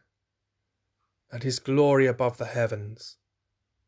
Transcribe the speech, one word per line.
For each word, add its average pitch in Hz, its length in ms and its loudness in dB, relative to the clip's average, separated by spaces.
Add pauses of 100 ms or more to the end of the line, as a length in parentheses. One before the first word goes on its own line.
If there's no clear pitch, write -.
(1300)
and 117 120 -10
his 131 160 -4
glory 139 460 4
above 123 320 0
the 120 80 -8
heavens. 110 720 -6 (720)